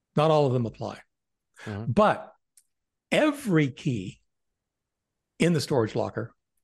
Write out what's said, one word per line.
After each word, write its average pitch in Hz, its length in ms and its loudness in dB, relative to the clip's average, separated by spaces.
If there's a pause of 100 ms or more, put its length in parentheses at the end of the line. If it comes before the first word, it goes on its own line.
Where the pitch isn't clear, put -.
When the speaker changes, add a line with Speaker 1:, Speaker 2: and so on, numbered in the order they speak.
(160)
Speaker 1:
Not 156 140 4
all 151 160 4
of 123 60 0
them 123 140 -2
apply. 104 320 -10 (640)
Speaker 2:
Mm-hmm. 113 280 -6
Speaker 1:
But 190 380 2 (800)
every 196 600 2
key 117 500 -8 (1200)
in 170 160 2
the 143 80 0
storage 117 320 -2
locker 113 400 -6 (300)